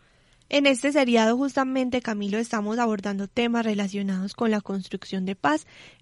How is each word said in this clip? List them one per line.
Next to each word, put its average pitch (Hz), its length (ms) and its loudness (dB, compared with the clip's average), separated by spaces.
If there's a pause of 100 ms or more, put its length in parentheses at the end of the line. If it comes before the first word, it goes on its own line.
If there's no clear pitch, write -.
(480)
En 277 180 2
este 269 260 2
seriado, 240 460 4
justamente, 262 640 0
Camilo, 208 340 -4
estamos 220 420 -2
abordando 202 480 -2
temas 233 380 0
relacionados 202 720 -2
con 233 160 0
la 214 100 2
construcción 190 640 -6
de 190 100 -4
paz. 294 320 0 (360)